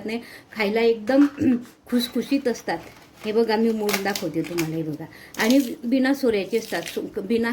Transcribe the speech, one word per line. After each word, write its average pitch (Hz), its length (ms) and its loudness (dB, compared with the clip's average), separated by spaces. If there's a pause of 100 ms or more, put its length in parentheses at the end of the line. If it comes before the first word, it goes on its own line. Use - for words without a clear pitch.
नाही, 226 160 -6 (340)
खायला 214 260 0
एकदम 233 440 4 (260)
<clears throat> 240 40 4 (300)
खुसखुशीत 247 600 0
असतात. 208 300 -4 (480)
हे 214 60 -4
बघा, 220 240 4
मी 226 160 4
मोडून 208 320 0
दाखवते 196 380 -2
तुम्हाला. 160 340 -4
हे 165 80 -2
बघा, 156 220 -8 (320)
आणि 233 220 4 (240)
बिना 262 300 2
सोऱ्याचे 220 440 0
असतात, 208 240 -4
सो-, - 400 -8
बिना 233 320 0